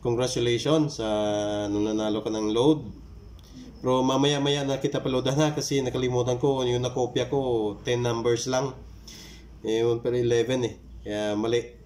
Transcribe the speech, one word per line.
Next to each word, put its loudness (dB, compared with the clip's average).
congratulations 2
sa -2
nung 0
nanalo 0
ka -4
ng 0
load. 4
Pero 2
mamaya-maya 2
na -2
kita -2
paloadan 0
ha, 4
kasi 0
nakalimutan 0
ko, 2
yung 2
nakopya 0
ko, 0
ten 0
numbers 2
lang. 0
Eh, 2
pero -2
eleven 2
eh. -2
Kaya -2
mali. 0